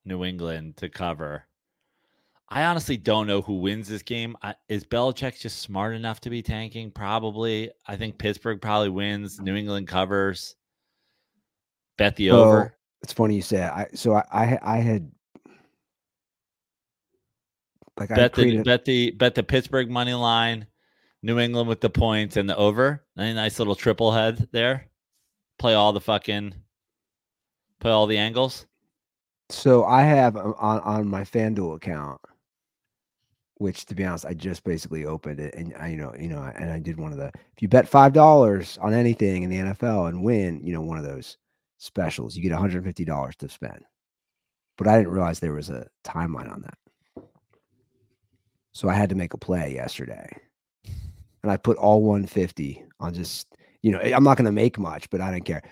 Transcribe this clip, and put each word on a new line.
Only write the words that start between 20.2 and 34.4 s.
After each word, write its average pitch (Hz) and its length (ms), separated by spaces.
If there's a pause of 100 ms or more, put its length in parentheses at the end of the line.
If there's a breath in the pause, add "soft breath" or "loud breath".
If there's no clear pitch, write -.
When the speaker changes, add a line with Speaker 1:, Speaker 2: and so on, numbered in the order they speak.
Speaker 1:
New 117 160
England 120 300
with 113 120
the 110 100
points 107 460
and 101 120
the 95 80
over. 120 480 (120)
A 110 180
nice 107 240
little 104 160
triple 110 380
head 113 400
there. 123 360 (720)
Play 117 160
all 104 180
the 101 80
fucking, 104 520 (1300)
play 117 140
all 107 140
the 107 120
angles. 113 480 (840)
Speaker 2:
So 123 340
I 123 180
have, 135 340
um, 104 220
on, 107 220
on 104 280
my 98 140
FanDuel 101 540
account, 73 440 (1400)
which, - 280
to 104 80
be 95 100
honest, 87 220
I 87 80
just 85 300